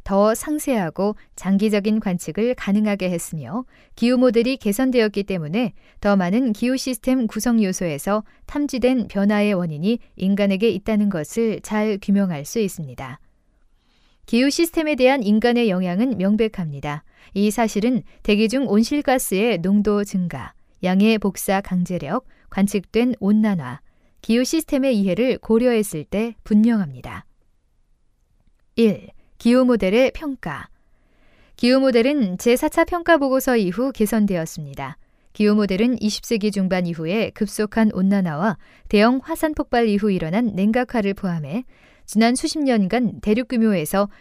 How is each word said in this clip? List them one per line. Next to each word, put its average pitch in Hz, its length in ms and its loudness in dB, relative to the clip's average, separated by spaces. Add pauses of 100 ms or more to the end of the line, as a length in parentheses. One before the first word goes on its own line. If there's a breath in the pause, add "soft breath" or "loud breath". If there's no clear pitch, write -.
더 202 300 2
상세하고 214 840 -2 (180 soft breath)
장기적인 208 640 0
관측을 208 580 -4
가능하게 202 520 0
했으며 170 560 -6 (320 soft breath)
기후 247 220 2
모델이 247 400 2
개선되었기 220 680 0
때문에 165 480 -4 (300 soft breath)
더 202 120 4
많은 202 380 2
기후 247 240 -2
시스템 254 500 -2
구성 220 380 0
요소에서 185 580 -2 (220 soft breath)
탐지된 254 640 -2
변화의 208 460 0
원인이 175 440 -2 (180 soft breath)
인간에게 196 520 0
있다는 220 400 0
것을 196 540 -2
잘 214 400 -2
규명할 190 420 0
수 - 140 -8
있습니다. 135 600 -8 (1080)
기후 254 240 2
시스템에 311 440 0
대한 254 280 4
인간의 226 480 2
영향은 185 480 -2
명백합니다. 175 840 -2 (300 soft breath)
이 208 180 0
사실은 220 520 0 (200 soft breath)
대기 214 280 2
중 254 180 -2
온실가스의 233 960 0
농도 208 420 2
증가, 175 480 -6 (300)
양의 196 340 4
복사 196 460 -2
강제력, 180 640 -4 (240 soft breath)
관측된 208 720 0
온난화, 196 600 0 (400)
기후 240 240 2
시스템의 269 540 0
이해를 196 400 0
고려했을 226 640 0
때 226 300 -4 (100)
분명합니다. 196 800 0 (1500)
일, 220 320 2 (280)
기후 247 280 4
모델의 233 480 2
평가. 254 560 -10 (880)
기후 254 240 4
모델은 240 580 2
제사 247 300 2
차 330 160 2
평가 339 340 2
보고서 262 380 0
이후 220 360 0
개선되었습니다. 170 1040 -4 (380)
기후 208 200 4
모델은 208 460 0
이십 - 240 -4
세기 214 260 -2
중반 190 360 -2
이후의 170 460 -4
급속한 214 600 -2
온난화와 190 640 0 (320 soft breath)
대형 233 340 4
화산 320 320 -4
폭발 240 340 0
이후 202 220 0
일어난 190 440 -2
냉각화를 214 580 0
포함해 175 520 -6 (420 soft breath)
지난 226 280 2
수십 311 260 -4
년간 233 600 0
대륙 214 280 0
규모에서 202 600 0 (120)